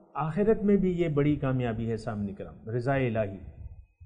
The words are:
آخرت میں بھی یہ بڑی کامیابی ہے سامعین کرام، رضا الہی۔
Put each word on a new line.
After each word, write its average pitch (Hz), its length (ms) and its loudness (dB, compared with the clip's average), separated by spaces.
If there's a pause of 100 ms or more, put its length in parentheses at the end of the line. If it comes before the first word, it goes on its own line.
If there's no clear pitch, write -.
(140)
آخرت 190 500 0
میں 202 120 6
بھی 180 260 2
یہ 170 60 2
بڑی 143 280 4
کامیابی 123 560 0
ہے 110 60 0
سامعین 104 380 -4
کرام، 85 340 -14
رضا 123 260 0
الہی۔ 110 420 0 (680)